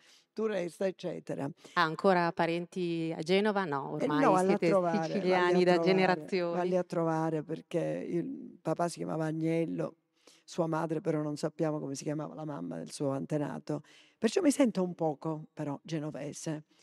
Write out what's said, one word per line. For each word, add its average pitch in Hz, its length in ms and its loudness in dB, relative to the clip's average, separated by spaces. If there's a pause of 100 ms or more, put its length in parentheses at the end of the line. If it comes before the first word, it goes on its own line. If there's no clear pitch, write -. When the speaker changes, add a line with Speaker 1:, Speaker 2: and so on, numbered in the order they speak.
(340)
Speaker 1:
tu 214 120 -4
resta", 185 400 -2
eccetera. 170 580 -6 (300)
Speaker 2:
Ha 180 80 4
ancora 170 500 4
parenti 170 840 -2
a - 60 -4
Genova? 196 420 2
No, 147 340 -4
Speaker 1:
Eh, - 60 -2
Speaker 2:
ormai 285 180 2
Speaker 1:
no, 247 100 8
valla 185 200 6
a 202 60 4
Speaker 2:
siete 180 100 2
Speaker 1:
trovare, 165 380 4
Speaker 2:
siciliani 180 460 2
Speaker 1:
valli 180 100 6
a - 20 6
Speaker 2:
da 175 80 6
Speaker 1:
trovare, 170 120 4 (120)
Speaker 2:
generazioni. 180 600 0
Speaker 1:
valli 180 200 0
a 180 80 2
trovare 160 580 0
perché 160 640 -4
il - 520 -6
papà 165 280 -2
si - 100 -10
chiamava 165 280 -4
Agnello, 160 720 -2 (480)
sua - 220 -2
madre 160 340 -2
però 156 220 0
non 151 140 -4
sappiamo 151 440 -2
come 139 140 -6
si 135 100 -10
chiamava 156 300 -6
la 156 100 -12
mamma 160 320 -8
del 156 160 -10
suo 143 180 -2
antenato. 151 720 -4 (360)
Perciò 233 240 0
mi 294 80 4
sento 233 320 2
un 180 120 -2
poco 156 580 -4
però 143 300 -6
genovese, 151 840 -8 (180)